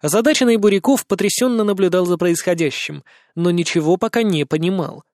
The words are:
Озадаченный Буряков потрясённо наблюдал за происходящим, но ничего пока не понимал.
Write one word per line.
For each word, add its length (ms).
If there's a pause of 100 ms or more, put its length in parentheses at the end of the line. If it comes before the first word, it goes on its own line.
Озадаченный 560
Буряков 480
потрясённо 580
наблюдал 420
за 120
происходящим, 840 (320)
но 160
ничего 460
пока 260
не 220
понимал. 580 (100)